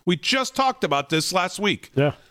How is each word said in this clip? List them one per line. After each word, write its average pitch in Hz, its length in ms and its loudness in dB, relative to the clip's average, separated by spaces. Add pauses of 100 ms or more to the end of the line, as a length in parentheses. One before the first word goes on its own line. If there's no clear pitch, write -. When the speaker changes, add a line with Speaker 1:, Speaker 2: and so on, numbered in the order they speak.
Speaker 1:
We 180 120 2
just - 360 -2
talked 262 300 -2
about 143 260 0
this 160 240 -2
last 185 260 -2
week. 196 360 -2
Speaker 2:
Yeah. 143 180 2 (180)